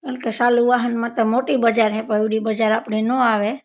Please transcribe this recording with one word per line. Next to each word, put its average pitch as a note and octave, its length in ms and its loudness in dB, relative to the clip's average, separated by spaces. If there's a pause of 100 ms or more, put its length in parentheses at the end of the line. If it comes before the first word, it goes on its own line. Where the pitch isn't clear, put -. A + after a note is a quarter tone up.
કારણ B3+ 160 -8
કે A#3 100 -4
ચાલુ A#3+ 360 2
વાહનમાં A#3 480 0
તો A3+ 100 0
મોટી A#3+ 380 0
બજાર A3 300 2
હે, A3 100 -4
પણ G#3+ 180 0
એવડી A3 200 0
બજાર G#3+ 320 0
આપણે A3 280 -2
ન A3+ 200 0
આવે. A3 320 2 (120)